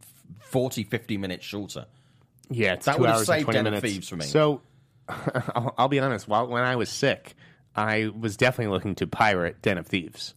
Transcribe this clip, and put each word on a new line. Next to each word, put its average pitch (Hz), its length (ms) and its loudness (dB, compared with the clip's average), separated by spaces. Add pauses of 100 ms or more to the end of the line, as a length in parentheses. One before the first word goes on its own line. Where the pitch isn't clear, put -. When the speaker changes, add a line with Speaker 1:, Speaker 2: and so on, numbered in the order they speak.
(400)
Speaker 1:
forty, 123 440 -2
fifty 113 320 -4
minutes 95 280 -6
shorter. 101 420 -10 (640)
Speaker 2:
Yeah, 104 240 2
it's - 120 -6
Speaker 1:
That 147 100 2
Speaker 2:
two 135 60 4
Speaker 1:
would 120 60 6
have 113 100 6
Speaker 2:
hours 110 100 2
and 165 80 4
Speaker 1:
saved 151 80 0
Speaker 2:
twenty 117 140 2
Speaker 1:
Den 117 80 2
of 104 60 0
Speaker 2:
minutes. 104 200 -2
Speaker 1:
Thieves 95 160 -8
for 92 80 -10
me. 78 80 -6
Speaker 2:
So, 147 360 2 (240)
<laughs> - 240 -20
I'll, 123 680 -4
I'll 127 120 4
be 139 120 2
honest. 127 280 -2
While, 110 180 2
when 120 160 0
I 127 140 2
was 110 120 -2
sick, - 460 -2 (420)
I 107 420 0
was 110 200 -4
definitely 120 340 2
looking 92 240 -2
to 92 100 -2
pirate 90 540 2
Den 101 160 0
of 82 100 -8
Thieves. - 500 -6